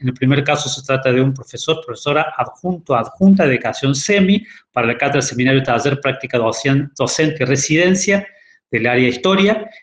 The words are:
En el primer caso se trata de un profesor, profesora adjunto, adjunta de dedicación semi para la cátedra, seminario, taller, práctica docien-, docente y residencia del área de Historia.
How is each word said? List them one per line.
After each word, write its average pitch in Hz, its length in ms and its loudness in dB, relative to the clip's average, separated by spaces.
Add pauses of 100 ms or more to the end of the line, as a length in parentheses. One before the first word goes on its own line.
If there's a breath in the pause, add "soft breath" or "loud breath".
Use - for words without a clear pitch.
En 131 80 -4
el 123 60 -4
primer 139 300 2
caso 147 260 -2
se 135 120 -10
trata 131 300 0
de 123 80 2
un 135 140 2
profesor, - 500 -6
profesora 147 520 -4
adjunto, 165 580 -4
adjunta 190 480 4
de 147 80 4
dedicación 131 440 0
semi 202 500 2 (280 loud breath)
para 120 140 0
la 117 100 0
cátedra, 143 260 0
seminario, 127 400 0
taller, 131 380 0
práctica 131 380 -4
docien-, 135 580 0
docente 151 460 -2
y 123 40 0
residencia 185 800 0 (440 loud breath)
del 113 160 -2
área 123 180 2
de 123 60 2
Historia. 196 600 0 (120)